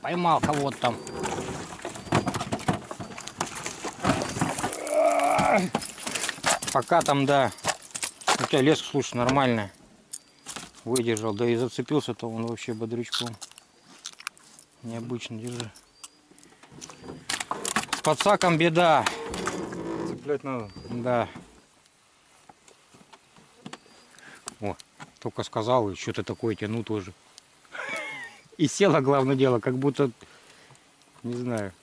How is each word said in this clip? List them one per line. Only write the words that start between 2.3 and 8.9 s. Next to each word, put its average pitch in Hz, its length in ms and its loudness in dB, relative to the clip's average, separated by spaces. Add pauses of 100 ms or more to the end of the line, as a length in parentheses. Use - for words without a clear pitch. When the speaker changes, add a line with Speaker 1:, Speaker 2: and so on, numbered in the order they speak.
Speaker 1:
Пока 160 280 4
там, 139 240 4
да. 135 260 6 (880)
У - 80 -2
тебя 143 140 4
леска, 143 240 6
слушай, - 300 -2